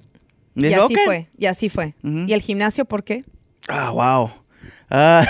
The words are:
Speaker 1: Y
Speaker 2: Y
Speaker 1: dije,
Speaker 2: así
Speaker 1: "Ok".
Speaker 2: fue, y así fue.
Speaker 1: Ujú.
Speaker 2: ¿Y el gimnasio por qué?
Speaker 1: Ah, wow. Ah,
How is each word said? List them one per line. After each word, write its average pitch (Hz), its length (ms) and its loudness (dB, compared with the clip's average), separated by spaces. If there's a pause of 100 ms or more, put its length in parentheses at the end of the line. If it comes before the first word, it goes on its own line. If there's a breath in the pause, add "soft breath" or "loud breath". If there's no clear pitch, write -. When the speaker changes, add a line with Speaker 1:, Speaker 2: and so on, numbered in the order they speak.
(560)
Speaker 1:
Y 127 60 -4
Speaker 2:
Y - 60 0
Speaker 1:
dije, 180 80 2
Speaker 2:
así 226 180 2
Speaker 1:
"Ok". 392 120 2
Speaker 2:
fue, 170 220 -2 (100)
y - 100 -4
así 185 220 -2
fue. 156 240 -8 (100)
Speaker 1:
Ujú. 156 240 -4
Speaker 2:
¿Y 214 60 0
el 208 80 0
gimnasio 214 440 -4
por 208 180 -8
qué? 240 220 -8 (420)
Speaker 1:
Ah, 123 240 -6
wow. 120 400 0 (580 loud breath)
Ah, 160 400 6